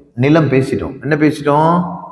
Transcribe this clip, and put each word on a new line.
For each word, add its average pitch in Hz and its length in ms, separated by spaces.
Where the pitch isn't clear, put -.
நிலம் 147 340
பேசிட்டோம். - 520
என்ன 147 160
பேசிட்டோம்? 151 840